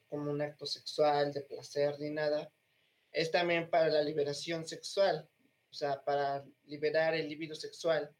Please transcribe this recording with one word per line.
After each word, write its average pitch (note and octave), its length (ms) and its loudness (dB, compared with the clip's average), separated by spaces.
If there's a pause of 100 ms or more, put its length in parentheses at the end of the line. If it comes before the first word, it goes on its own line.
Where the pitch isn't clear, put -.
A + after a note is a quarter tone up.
como D3 240 -4
un D3 120 -2
acto D3 240 -8
sexual, C#3+ 680 2
de C#3 80 -4
placer, C#3+ 600 -2
ni D3+ 100 -4
nada, D3+ 420 0 (600)
es D#3+ 180 0
también F3 400 2
para D#3+ 180 6
la D3+ 140 4
liberación D3+ 680 -2
sexual, - 640 0 (400)
o - 40 -20
sea, C#3+ 300 -4
para C#3 400 0 (200)
liberar D3+ 500 0
el D3+ 160 -2
libido D#3 240 -8
sexual D3 640 -2